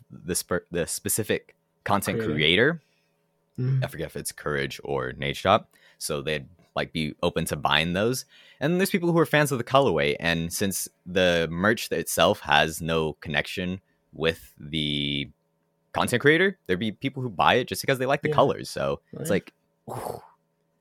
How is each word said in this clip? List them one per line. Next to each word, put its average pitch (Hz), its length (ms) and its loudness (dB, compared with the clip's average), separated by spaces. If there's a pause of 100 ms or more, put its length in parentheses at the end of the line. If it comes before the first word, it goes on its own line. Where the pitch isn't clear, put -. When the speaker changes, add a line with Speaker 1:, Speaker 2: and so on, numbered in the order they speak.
Speaker 1:
the - 260 -8
spe-, - 360 -4
the 85 160 -2
specific - 680 -4 (300)
content 98 360 0
Speaker 2:
Creator. 76 140 -2
Speaker 1:
creator. 95 480 4 (760)
Speaker 2:
Mm-hmm. 131 240 0
Speaker 1:
I - 40 -2
forget - 200 -8
if - 80 -16
it's - 160 -8
Courage 71 540 -4
or 65 320 -4
Nate 71 180 -4
Shop. - 340 2 (300)
So 71 220 -4
they'd, 73 240 -4 (300)
like, 73 180 -4
be 78 300 -4
open 85 220 -2
to 87 100 -4
buying 76 380 2
those. 113 320 -2 (340)
And 170 200 0
there's 190 120 0
people 175 200 2
who 165 60 4
are 160 80 6
fans 147 260 2
of 135 60 0
the 113 60 -2
colorway. 85 560 4
And 82 340 0
since - 340 -2 (200)
the 90 420 4
merch 95 420 0
itself 85 500 2
has 78 420 2
no 80 300 0
connection 90 680 -6 (320)
with - 460 -4
the 73 720 -4 (640)
content 110 280 0
creator, 170 460 2
there'd 92 120 0
be 110 120 -2
people 131 320 -8
who 127 80 -6
buy 95 240 4
it 127 120 0
just - 140 -6
because 135 160 0
they 127 80 -4
like 143 160 0
the 151 80 -2
Speaker 2:
Yeah. 151 60 -2
Speaker 1:
colors. 131 340 2
So 69 320 -4 (120)
it's - 80 -12 (100)
Speaker 2:
Right. 95 100 2
Speaker 1:
like, - 120 -20 (360)
ooh, - 320 -10 (600)